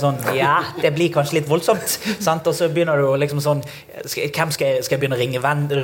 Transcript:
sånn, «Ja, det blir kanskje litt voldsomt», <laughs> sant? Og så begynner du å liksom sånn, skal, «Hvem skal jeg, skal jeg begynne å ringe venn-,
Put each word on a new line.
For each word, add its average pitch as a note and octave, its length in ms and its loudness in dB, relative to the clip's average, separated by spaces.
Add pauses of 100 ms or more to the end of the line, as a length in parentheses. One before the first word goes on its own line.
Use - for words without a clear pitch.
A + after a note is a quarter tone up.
sånn, C3+ 160 0 (180)
«Ja, C#3 140 4 (260)
det D#3 160 2
blir E3 160 2
kanskje D#3 300 0
litt D3 100 -4
voldsomt», F3 460 0 (100)
<laughs> G3+ 220 -4
sant? E3 180 0
Og D#3 80 2
så E3 160 0
begynner D#3 320 2
du C3+ 80 4
å C#3 80 2
liksom D3 240 0
sånn, D3 220 0 (420)
skal, - 240 -4
«Hvem D#3 240 0
skal C3+ 220 2
jeg, B2 100 -2
skal C#3+ 80 0
jeg C3+ 80 -2
begynne C3+ 160 0
å B2 60 2
ringe B2 180 -2
venn-, D3 240 0 (160)